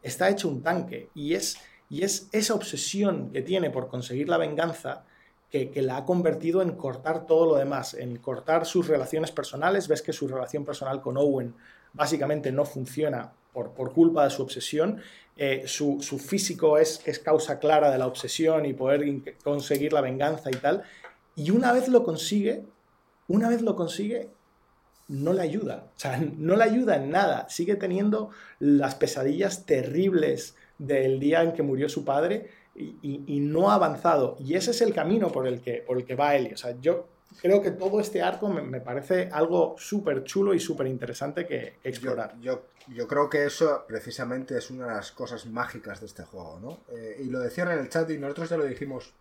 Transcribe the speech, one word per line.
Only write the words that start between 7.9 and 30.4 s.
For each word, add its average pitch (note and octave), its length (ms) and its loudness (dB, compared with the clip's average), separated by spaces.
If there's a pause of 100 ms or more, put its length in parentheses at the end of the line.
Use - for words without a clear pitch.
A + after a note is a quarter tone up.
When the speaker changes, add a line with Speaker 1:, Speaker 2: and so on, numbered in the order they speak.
Speaker 1:
en B2 220 -8
cortar D#3+ 480 0
sus F3 220 0
relaciones D3+ 440 0
personales. D#3 560 -2
Ves D3+ 160 0
que D#3 100 -4
su C#3+ 140 -4
relación B2+ 360 -4
personal C3+ 380 -6
con C3 160 -4
Owen C3+ 380 0 (380)
básicamente D3 580 0
no C#3+ 140 0
funciona C3+ 680 -6 (200)
por, A#2+ 180 -8
por B2+ 220 -6
culpa E3 300 8
de C#3 60 6
su C3+ 140 -4
obsesión. D#3 560 -2 (360)
Eh, C3+ 300 -2
su, C#3+ 360 -2
su C3+ 180 -8
físico D#3+ 580 2
es, D#3 280 4
es D3 120 -4
causa D#3 400 0
clara D3+ 320 6
de C3 80 2
la B2+ 80 2
obsesión D3+ 600 0
y C3+ 60 -4
poder C3+ 300 2
in-, C#3+ 220 -4 (180)
conseguir C#3+ 500 0
la D3 80 4
venganza C3+ 500 -2
y B2+ 40 0
tal. D#3 280 0 (520)
Y D3+ 140 -4
una A#3+ 220 4
vez B3+ 160 4
lo B3+ 160 6
consigue, G3+ 600 -2 (640)
una G#3+ 200 4
vez A#3 140 2
lo G#3+ 140 2
consigue, F#3+ 540 -4 (800)
no C#3+ 260 0
le G3 80 2
ayuda. D#3+ 540 -4
O - 40 -20
sea, C3 180 -4
no D#3 380 0
le A3+ 80 6
ayuda A3 320 4
en C#3 160 -2
nada. D#3+ 360 2
Sigue F3+ 280 0
teniendo G3 560 0 (260)
las C#3+ 380 4
pesadillas D3 720 0
terribles D#3 880 2 (240)